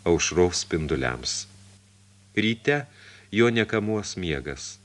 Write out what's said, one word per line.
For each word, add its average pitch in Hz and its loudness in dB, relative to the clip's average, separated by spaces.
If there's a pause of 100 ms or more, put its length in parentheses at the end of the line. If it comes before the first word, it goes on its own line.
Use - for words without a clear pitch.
aušros 85 2
spinduliams. 67 -4 (880)
Ryte 117 0 (480)
jo 113 6
nekamuos 110 0
miegas, 71 -6